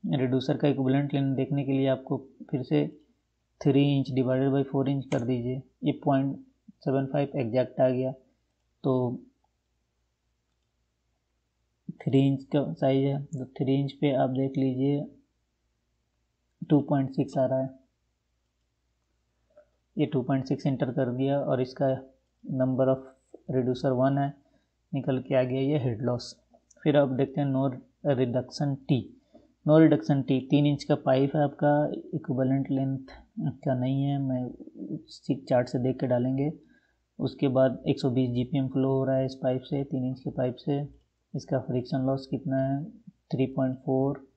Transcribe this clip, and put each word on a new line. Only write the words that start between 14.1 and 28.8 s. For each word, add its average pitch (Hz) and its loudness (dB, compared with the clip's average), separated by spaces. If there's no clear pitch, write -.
आप 131 2
देख 135 -2
लीजिए 135 0
टू 143 6
पॉइंट 135 0
सिक्स - -4
आ 131 2
रहा 131 0
है, 131 -4
ये 147 2
टू 131 -2
point 135 -2
six - -4
enter 131 0
कर 127 0
दिया, 135 0
और 135 0
इसका 131 -2
number 131 0
of 131 2
reducer 127 0
one 131 2
है, 143 -2
निकल 135 -2
के 131 -4
आ 127 4
गया 131 -2
ये 143 2
head 120 -2
loss। 123 -4
फिर 147 4
अब 135 4
देखते 139 0
हैं 139 0
no 131 0
reduction 131 0